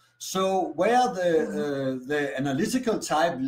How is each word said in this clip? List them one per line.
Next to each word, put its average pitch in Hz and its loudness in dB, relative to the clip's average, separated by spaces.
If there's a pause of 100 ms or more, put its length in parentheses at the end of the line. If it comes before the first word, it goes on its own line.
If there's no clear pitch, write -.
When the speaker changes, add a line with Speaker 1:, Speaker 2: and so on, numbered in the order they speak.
(180)
Speaker 1:
So 190 -2
where 233 4
the, 180 0
Speaker 2:
Mm. 139 -2
Speaker 1:
uh, 123 -14
the 143 -2
analytical 175 0
type 156 0